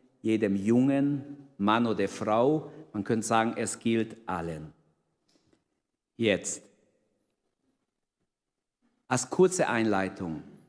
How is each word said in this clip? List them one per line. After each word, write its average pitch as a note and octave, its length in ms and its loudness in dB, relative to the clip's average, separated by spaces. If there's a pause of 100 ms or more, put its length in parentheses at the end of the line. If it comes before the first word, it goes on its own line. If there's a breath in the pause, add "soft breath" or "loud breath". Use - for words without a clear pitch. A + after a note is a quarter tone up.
(220 loud breath)
jedem G#2+ 340 2
jungen C3+ 680 2 (340)
Mann A2 280 2
oder G2+ 220 0
Frau. A#2+ 640 0 (220 loud breath)
Man G2+ 100 -6
könnte A2+ 240 -2
sagen, A2+ 300 2
es A2 200 -6
gilt A2+ 380 0 (100)
allen. E2 460 -8 (1400)
Jetzt, G#2 460 -2 (2500)
als B2+ 220 -2
kurze F3+ 380 4
Einleitung. F#2+ 760 -2 (260)